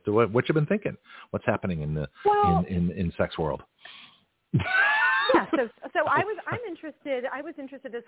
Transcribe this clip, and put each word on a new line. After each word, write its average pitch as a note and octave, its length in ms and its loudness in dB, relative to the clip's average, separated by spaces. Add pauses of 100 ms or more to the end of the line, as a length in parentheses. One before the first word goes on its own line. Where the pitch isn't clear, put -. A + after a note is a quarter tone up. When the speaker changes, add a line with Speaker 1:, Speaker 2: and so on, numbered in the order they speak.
Speaker 1:
what, G#2 280 4
what B2 160 4
you D#3 40 2
been D3+ 120 4
thinking? - 320 -2 (340)
What's - 140 -6
happening F#2+ 360 0
in D2+ 120 -4
the D2+ 160 -4 (160)
Speaker 2:
Well, G4+ 420 4
Speaker 1:
in, F2 220 2
in, - 20 -2
in E2+ 260 -2
sex - 200 -2
world? D2 240 -2 (920)
<laughs> - 60 4 (760)
Speaker 2:
Yeah, C#4+ 180 4
so, B3 180 -2 (240)
so F4 60 0 (100)
I D4+ 140 2
was, G4+ 140 -6 (100)
I'm G4 200 -6
interested. C#4+ 640 -8
I C4 120 -8
was D#4+ 160 -12
interested C4+ 320 -14
this A#3+ 160 -10